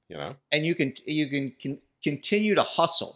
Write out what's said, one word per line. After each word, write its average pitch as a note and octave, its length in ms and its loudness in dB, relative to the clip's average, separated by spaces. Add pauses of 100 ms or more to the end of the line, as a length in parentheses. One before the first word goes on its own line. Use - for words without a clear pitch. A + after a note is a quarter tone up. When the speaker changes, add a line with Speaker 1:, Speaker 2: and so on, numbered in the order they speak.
Speaker 1:
you E2 80 -12
know? D2 180 -8 (160)
Speaker 2:
And D3+ 140 2
you E3 100 0
can, C3+ 180 0 (120)
you D3+ 240 -2
can, C#3 220 -2
can - 280 -8 (240)
continue G#3 500 2
to - 100 6
hustle. - 520 0